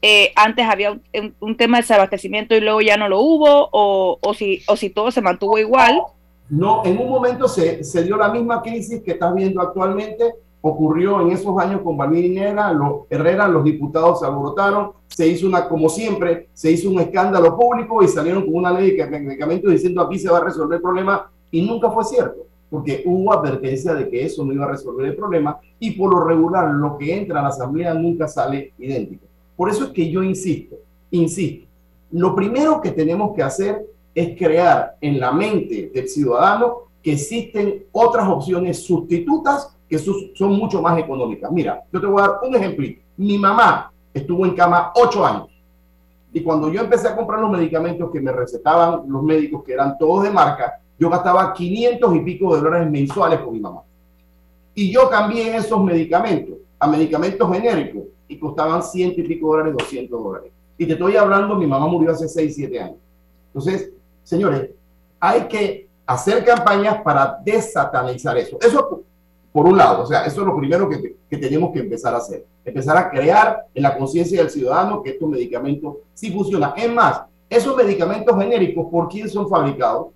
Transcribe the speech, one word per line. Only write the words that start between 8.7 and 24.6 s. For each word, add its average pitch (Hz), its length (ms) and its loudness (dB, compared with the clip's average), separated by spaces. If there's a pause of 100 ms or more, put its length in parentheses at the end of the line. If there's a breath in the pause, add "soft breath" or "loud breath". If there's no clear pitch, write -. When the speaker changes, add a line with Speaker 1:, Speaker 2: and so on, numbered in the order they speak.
Speaker 2:
que 180 100 -6
estás 175 220 -2
viendo 190 280 -2
actualmente, 214 760 -2 (260)
ocurrió 156 600 2
en 175 100 2
esos 190 280 -2
años 190 220 -2
con 160 160 -4
Balbina 175 460 0
Herrera, 202 300 0
los, 143 360 -2
Herrera, 175 380 2
los 160 160 2
diputados 151 560 2
se 165 60 -4
alborotaron, 196 640 -2 (160)
se 165 200 0
hizo 175 200 0
una, 175 200 2
como 160 220 2
siempre, 175 640 -2
se 160 180 0
hizo 185 180 2
un 180 100 2
escándalo 180 580 4
público 226 460 2
y 170 40 6
salieron 165 380 0
con 156 100 -2
una 180 160 0
ley 190 200 4
de 156 160 0
medicamentos 151 640 -2
diciendo, 175 300 2
"Aquí 175 180 -2
se 147 100 -6
va 175 100 6
a 170 40 0
resolver 160 320 -2
el 170 60 -4
problema", 185 500 -2 (180)
y 165 140 0
nunca 226 260 0
fue 220 140 -2
cierto, - 420 -2 (240)
porque 139 360 -6
hubo 190 280 2
advertencia 135 600 -2
de 135 140 -4
que 123 160 -4
eso 147 200 -6
no 135 80 -4
iba 139 120 -2